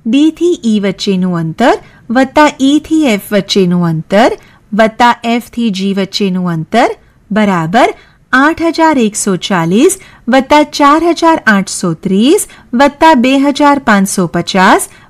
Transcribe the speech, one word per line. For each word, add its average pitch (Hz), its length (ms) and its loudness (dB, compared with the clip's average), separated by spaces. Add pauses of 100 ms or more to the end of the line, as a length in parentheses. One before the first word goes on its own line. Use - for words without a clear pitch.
ડી 277 260 2
થી 339 320 -2
ઈ 214 160 0
વચ્ચેનું 185 580 -2
અંતર 165 360 0 (360)
વત્તા 269 400 2 (100)
ઈ 277 200 2
થી 311 240 -2
એફ 214 300 -2
વચ્ચેનું 180 540 0
અંતર 196 500 0 (360)
વત્તા 220 500 0
એફ 233 260 -4
થી 233 200 -4
જી 190 240 -4
વચ્ચેનું 185 580 -4
અંતર 170 360 -2 (440)
બરાબર 202 600 0 (380)
આઠ 294 300 0
હજાર 320 360 0
એકસો 214 380 -2
ચાલીસ 190 640 0 (300)
વત્તા 269 360 2
ચાર 294 400 2
હજાર 330 440 0
આઠસો 190 460 -2
ત્રીસ 220 540 0 (260)
વત્તા 277 400 2
બે 262 240 2
હજાર 285 420 2
પાંચસો 196 480 0
પચાસ 185 640 0 (200)